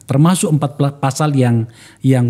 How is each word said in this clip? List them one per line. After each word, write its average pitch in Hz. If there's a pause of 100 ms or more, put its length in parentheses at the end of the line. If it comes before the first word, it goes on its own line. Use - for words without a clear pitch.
termasuk 165
empat 143
pla-, 143
pasal 147
yang, 120 (400)
yang, 123